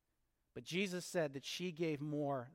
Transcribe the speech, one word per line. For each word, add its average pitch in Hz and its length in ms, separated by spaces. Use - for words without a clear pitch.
But 123 120
Jesus 180 400
said 156 280
that 139 120
she 180 260
gave 151 300
more 143 540